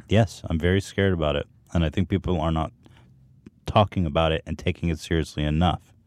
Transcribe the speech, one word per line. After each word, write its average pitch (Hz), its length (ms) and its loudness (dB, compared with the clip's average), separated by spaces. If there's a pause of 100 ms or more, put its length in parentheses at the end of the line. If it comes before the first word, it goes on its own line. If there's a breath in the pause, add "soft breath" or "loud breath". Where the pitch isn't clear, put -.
Yes, - 380 2
I'm 85 120 -2
very 90 220 2
scared 98 320 0
about 76 240 0
it. 71 100 -4 (280)
And 87 100 2
I 78 60 0
think 92 180 -2
people 90 320 0
are 82 120 -2
not 80 200 -2 (920 soft breath)
talking 101 400 2
about 80 260 2
it 80 140 -4
and 80 120 -8
taking 87 300 -4
it 78 100 -2
seriously 76 460 -2
enough. 78 480 0 (140)